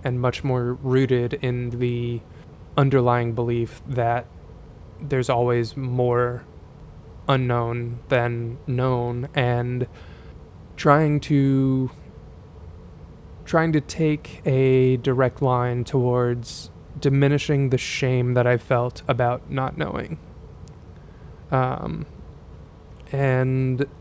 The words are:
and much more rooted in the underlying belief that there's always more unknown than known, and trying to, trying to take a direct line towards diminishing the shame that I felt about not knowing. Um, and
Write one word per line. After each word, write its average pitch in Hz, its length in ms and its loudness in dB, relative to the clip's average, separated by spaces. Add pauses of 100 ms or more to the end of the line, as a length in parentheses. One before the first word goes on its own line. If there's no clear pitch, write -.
and 123 180 -2
much 123 220 0
more 127 320 0
rooted 127 600 2
in 123 360 -2
the 120 500 -2 (560)
underlying 123 580 4
belief 120 520 -2
that 120 400 0 (720)
there's 139 280 0
always 120 480 2
more 123 680 0 (840)
unknown 120 680 0 (100)
than 120 580 0
known, 123 680 0
and 123 520 0 (920)
trying 147 440 4
to, 135 680 2 (1500)
trying 165 280 2
to 151 80 4
take - 680 -2
a 131 520 6
direct 127 440 2
line 123 420 0
towards 123 840 0 (280)
diminishing 139 720 2
the 127 80 2
shame 123 560 0
that 123 120 4
I 123 100 4
felt 120 500 -2
about 123 440 0
not 131 260 -4
knowing. - 420 -6 (1300)
Um, 131 560 -2 (1080)
and 131 760 2 (140)